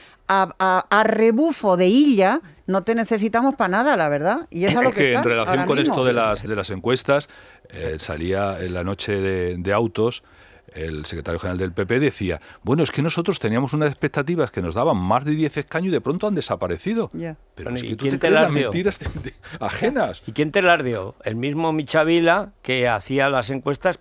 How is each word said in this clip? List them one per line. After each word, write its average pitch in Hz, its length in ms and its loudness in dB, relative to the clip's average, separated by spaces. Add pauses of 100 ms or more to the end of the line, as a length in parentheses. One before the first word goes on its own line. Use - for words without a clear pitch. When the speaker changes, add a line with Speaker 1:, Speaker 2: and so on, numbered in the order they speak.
(280)
Speaker 1:
a, 190 300 2
a, 185 300 2
a 208 160 4
rebufo 220 720 4
de 180 120 4
Illa 247 520 4 (260)
no 185 180 0
te 226 100 0
necesitamos 233 600 0
pa' 202 140 0
nada, 240 300 2
la 156 100 2
verdad. 175 400 0
Y 170 160 -4
es 196 120 2
a 240 40 2
lo 254 80 4
Speaker 2:
Es - 60 0
Speaker 1:
que - 80 -2
Speaker 2:
que 139 80 4
en 120 60 2
Speaker 1:
está 117 120 0
Speaker 2:
relación 110 300 0
Speaker 1:
ahora - 80 2
Speaker 2:
con - 120 2
Speaker 1:
mismo. 156 160 2
Speaker 2:
esto 131 120 2
de 123 80 4
las, 110 280 0
de 107 140 -4
las 95 140 -4
encuestas, 127 580 0 (400)
eh, 80 300 -8
salía 92 640 -4
en 90 120 -6
la 87 120 -4
noche 98 360 -4
de, 92 380 -2
de 92 160 -2
autos, 113 480 0 (520)
el 80 300 -8
secretario 82 340 -6
general 90 200 -4
del 90 140 -4
P 101 120 -2
P 117 160 0
decía, 92 400 -2 (220)
"Bueno, 156 200 0
es - 80 0
que 143 120 -2
nosotros 170 360 -2
teníamos 120 360 -2
unas 151 160 0
expectativas 147 600 -2
que 98 120 -6
nos 82 120 -4
daban 131 220 2
más 98 300 2
de 151 60 -2
diez 156 260 -2
escaños 165 300 -4
y 180 40 0
de 131 80 0
pronto 175 260 -4
han 202 80 0
desaparecido". 120 800 -4
Speaker 1:
Ya. 160 240 -10 (180)
Speaker 2:
Pero - 120 -14
Speaker 3:
Bueno, 120 100 -6
Speaker 2:
es 123 60 -6
Speaker 3:
¿y 117 60 -8
Speaker 2:
que 110 80 -6
tú 107 60 -10
Speaker 3:
quién 139 120 0
Speaker 2:
te 139 40 -4
Speaker 3:
te - 100 -4
Speaker 2:
crees - 40 6
Speaker 3:
las 156 120 6
Speaker 2:
las 160 100 0
Speaker 3:
dio? 143 160 2
Speaker 2:
mentiras 180 280 -2
de, - 80 -10 (160)
de, - 120 -12 (260)
ajenas. 165 680 -2
Speaker 3:
¿Y 117 60 -12
quién 151 180 0
te 202 120 2
las 175 200 4
dio? 113 320 -4 (100)
El 110 120 -4
mismo 151 380 -2
Michavila, 160 800 2 (100)
que 127 260 0
hacía 131 400 0
las 131 220 0
encuestas, 143 500 -2